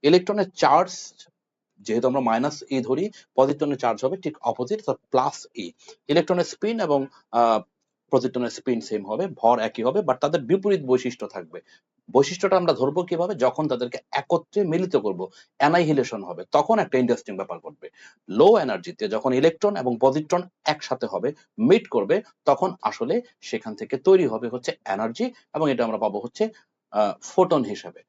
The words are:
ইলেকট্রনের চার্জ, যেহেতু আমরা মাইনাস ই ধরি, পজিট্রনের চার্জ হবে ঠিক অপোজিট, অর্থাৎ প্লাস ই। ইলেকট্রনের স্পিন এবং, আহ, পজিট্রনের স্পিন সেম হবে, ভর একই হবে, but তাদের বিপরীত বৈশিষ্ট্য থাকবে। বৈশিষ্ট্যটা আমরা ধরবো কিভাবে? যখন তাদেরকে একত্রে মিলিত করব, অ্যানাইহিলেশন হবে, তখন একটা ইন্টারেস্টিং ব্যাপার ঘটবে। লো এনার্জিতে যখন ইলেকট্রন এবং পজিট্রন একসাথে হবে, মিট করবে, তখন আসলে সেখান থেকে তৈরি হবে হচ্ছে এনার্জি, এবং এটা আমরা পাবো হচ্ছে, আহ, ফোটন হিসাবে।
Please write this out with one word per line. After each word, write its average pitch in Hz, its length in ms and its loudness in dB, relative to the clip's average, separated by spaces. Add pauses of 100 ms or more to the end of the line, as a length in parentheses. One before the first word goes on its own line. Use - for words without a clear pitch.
ইলেকট্রনের 180 480 4
চার্জ, 160 420 2 (880)
যেহেতু 110 280 0
আমরা 135 120 0
মাইনাস 123 500 -2
ই 135 100 0
ধরি, 139 300 -2 (260)
পজিট্রনের 143 400 2
চার্জ 113 280 -2
হবে 147 120 -2
ঠিক 151 260 -8
অপোজিট, 117 360 -2
অর্থাৎ - 180 -4 (140)
প্লাস - 440 -2
ই। 87 180 -10 (360)
ইলেকট্রনের 170 360 2
স্পিন 220 360 -4
এবং, 143 260 0 (260)
আহ, 117 280 4 (500)
পজিট্রনের 123 400 0
স্পিন 117 300 -4
সেম 104 260 -6
হবে, 123 200 -4
ভর 120 320 2
একই 110 240 -4
হবে, 139 180 0
but 139 140 0
তাদের 147 260 -2
বিপরীত 190 420 0
বৈশিষ্ট্য 127 440 0
থাকবে। 85 340 -14 (520)
বৈশিষ্ট্যটা 180 440 2
আমরা 175 160 2
ধরবো 151 320 -2
কিভাবে? 180 300 -4
যখন 147 340 -2
তাদেরকে 123 300 -4 (140)
একত্রে 170 520 -2
মিলিত 175 320 -2
করব, 95 320 -2 (300)
অ্যানাইহিলেশন 139 640 2
হবে, 87 260 -12
তখন 214 280 2
একটা 147 200 0
ইন্টারেস্টিং 117 380 -2
ব্যাপার - 220 -8
ঘটবে। - 320 -18 (380)
লো 196 300 6
এনার্জিতে 107 500 -4
যখন 110 240 -2
ইলেকট্রন 165 440 2
এবং 123 240 -4
পজিট্রন 156 420 2 (220)
একসাথে - 420 -4
হবে, 101 260 -4 (260)
মিট 165 300 4
করবে, 135 340 0 (220)
তখন 180 380 2
আসলে 165 400 -2 (180)
সেখান 110 340 -8
থেকে 113 220 -8
তৈরি 180 300 4
হবে 113 220 -4
হচ্ছে 123 360 -8
এনার্জি, 113 460 -4 (240)
এবং 151 160 0
এটা 123 140 0
আমরা 113 140 -4
পাবো 104 220 -2
হচ্ছে, 127 280 -4 (420)
আহ, 104 220 0 (100)
ফোটন 156 420 2
হিসাবে। 95 440 -12